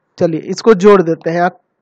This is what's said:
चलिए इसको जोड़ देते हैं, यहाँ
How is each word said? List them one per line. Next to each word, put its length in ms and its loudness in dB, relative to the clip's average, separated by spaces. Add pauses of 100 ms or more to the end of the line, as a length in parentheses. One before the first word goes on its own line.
(180)
चलिए 240 -4
इसको 340 -2
जोड़ 260 4
देते 280 -6
हैं, 80 -4
यहाँ 140 -2 (300)